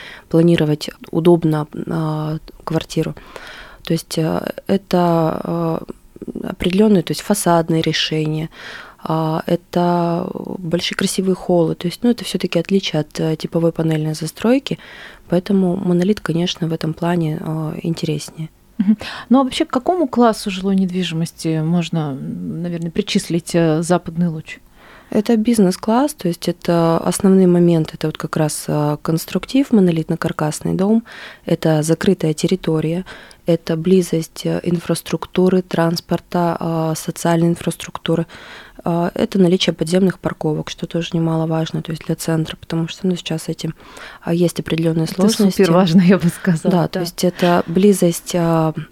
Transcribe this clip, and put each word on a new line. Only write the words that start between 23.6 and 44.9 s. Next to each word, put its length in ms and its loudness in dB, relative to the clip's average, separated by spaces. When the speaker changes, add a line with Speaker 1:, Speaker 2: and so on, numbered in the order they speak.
Speaker 2:
Западный 460 0
Луч? 320 -10
Speaker 1:
Это 260 2
бизнес-класс, 800 2
то 140 -4
есть 200 -4
это 480 2
основные 500 4
моменты, 480 4
это 140 -4
вот 80 -6
как 200 -8
раз, 320 -2
а, 340 0
конструктив, 680 -2
монолитно-каркасный 1040 0
дом, 300 2
это 380 2
закрытая 500 0
территория, 720 -2
это 300 0
близость, 720 0
э, 180 -2
инфраструктуры, 960 0
транспорта, 1000 -2
а, 380 -2
социальной 520 0
инфраструктуры. 800 -4
А, 280 -2
это 240 -2
наличие 340 4
подземных 460 0
парковок, 500 -4
что 180 -10
тоже 260 -6
немаловажно, 680 -2
то 100 -8
есть 140 -10
для 100 -2
центра, 400 -2
потому 320 -4
что, 180 -6
ну, 80 2
сейчас 300 -6
с 40 -14
этим, 260 -6
а, 120 -2
есть 240 0
определённые 460 0